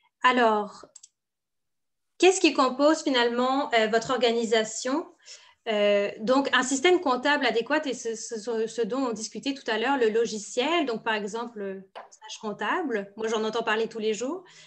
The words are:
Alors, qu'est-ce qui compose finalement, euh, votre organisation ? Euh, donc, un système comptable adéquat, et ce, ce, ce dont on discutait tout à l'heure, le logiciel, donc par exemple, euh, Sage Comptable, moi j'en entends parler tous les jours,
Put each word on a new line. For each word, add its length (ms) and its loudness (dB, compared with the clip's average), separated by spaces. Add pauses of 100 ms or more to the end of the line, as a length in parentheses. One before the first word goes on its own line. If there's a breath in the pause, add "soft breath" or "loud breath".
(220 soft breath)
Alors, 640 2 (1300)
qu'est-ce 220 6
qui 120 4
compose 500 4
finalement, 720 0
euh, 140 4
votre 220 0
organisation ? 960 0 (600 loud breath)
Euh, 520 2
donc, 320 2
un 100 4
système 380 4
comptable 460 0
adéquat, 380 0
et 100 -2
ce, 200 -6
ce, 540 -6
ce 140 -4
dont 260 -2
on 40 -4
discutait 420 -6
tout 140 -10
à 100 -2
l'heure, 200 0
le 100 2
logiciel, 800 0
donc 160 -6
par 120 -2
exemple, 460 -8
euh, 200 -8 (300)
Sage 300 -18
Comptable, 760 -4
moi 100 -6
j'en 160 -2
entends 220 -2
parler 240 0
tous 100 -12
les 160 -2
jours, 300 -6 (220 loud breath)